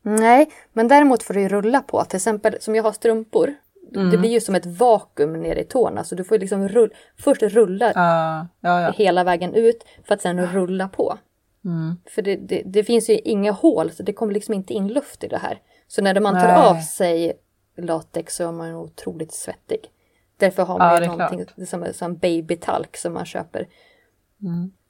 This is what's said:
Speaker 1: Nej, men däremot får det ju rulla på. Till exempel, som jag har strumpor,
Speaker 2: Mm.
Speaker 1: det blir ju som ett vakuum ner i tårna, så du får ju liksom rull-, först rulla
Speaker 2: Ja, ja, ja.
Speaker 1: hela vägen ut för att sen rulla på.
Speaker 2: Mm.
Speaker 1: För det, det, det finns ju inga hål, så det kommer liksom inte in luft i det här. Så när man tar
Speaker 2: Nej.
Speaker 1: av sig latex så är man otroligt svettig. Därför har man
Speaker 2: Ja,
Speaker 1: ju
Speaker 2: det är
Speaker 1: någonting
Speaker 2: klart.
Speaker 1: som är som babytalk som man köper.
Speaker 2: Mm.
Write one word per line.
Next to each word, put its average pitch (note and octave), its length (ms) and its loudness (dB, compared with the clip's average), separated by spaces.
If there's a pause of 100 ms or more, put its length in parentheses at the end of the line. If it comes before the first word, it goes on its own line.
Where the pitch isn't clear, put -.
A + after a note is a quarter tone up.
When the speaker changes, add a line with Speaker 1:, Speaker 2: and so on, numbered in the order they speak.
Speaker 1:
Nej, A3+ 500 4 (220)
men A3+ 140 2
däremot C#4 360 6
får - 100 -8
det G3+ 80 0
ju F#3+ 80 0
rulla G#3+ 320 0
på. - 220 -2
Till - 140 -6
exempel, G#3+ 440 -2
som G#3+ 140 -4
jag A3 80 0
har G#3+ 80 2
strumpor, A3+ 640 0 (420)
Speaker 2:
Mm. F#3+ 160 0
Speaker 1:
det F3 60 6
blir G#3+ 120 2
ju A3+ 120 2
som G3 140 -4
ett F3+ 100 -2
vakuum F3+ 680 0
ner E3 220 -6
i - 80 -4
tårna, - 400 -2
så - 120 -10
du F3+ 80 -8
får A3 120 0
ju G#3 40 2
liksom G3 300 -2
rull-, G#3+ 240 2 (260)
först - 240 2
rulla G#3 520 2
Speaker 2:
Ja, E3 520 0 (140)
ja, F3 200 2
ja. E3+ 100 0
Speaker 1:
hela F3+ 320 2
vägen F3+ 300 0
ut A#3 300 2 (240)
för G3+ 60 2
att G3+ 80 -2
sen F3+ 260 -2
rulla F#3 400 -2
på. - 300 -4 (480)
Speaker 2:
Mm. E3 300 -4 (100)
Speaker 1:
För - 160 -6
det, F#3+ 140 -2
det, F3+ 300 -6
det G3 180 0
finns A#3 260 0
ju A3 80 6
inga G#3 340 0
hål, G3 400 2
så - 120 -14
det G3+ 100 -4
kommer G#3 200 -4
liksom G#3 200 -4
inte F#3+ 200 -6
in G3 140 -4
luft C4+ 360 -6
i - 40 -10
det - 100 -6
här. - 220 -8 (280)
Så - 140 -4
när G3 180 2
man G3+ 140 2
tar F3+ 140 4
Speaker 2:
Nej. F3+ 100 6
Speaker 1:
av F#3 240 6
sig E3+ 520 -2 (440)
latex E3 580 -8
så F3 120 -6
är E3 40 -8
man E3 240 -12
otroligt D#3+ 580 -14
svettig. - 460 -10 (580)
Därför F#3 260 0
har F3+ 160 -4
man F3 80 4
Speaker 2:
Ja, E3+ 60 6
Speaker 1:
ju E3+ 60 4
Speaker 2:
det E3+ 60 0
är F3 120 -4
Speaker 1:
någonting F3 280 -6
Speaker 2:
klart. - 240 -18
Speaker 1:
som F3 140 -10
är E3+ 80 -8
som F3 260 -8
babytalk E3+ 800 -4
som E3+ 160 -8
man E3+ 120 -8
köper. - 420 -10 (720)
Speaker 2:
Mm. F3 300 -8 (180)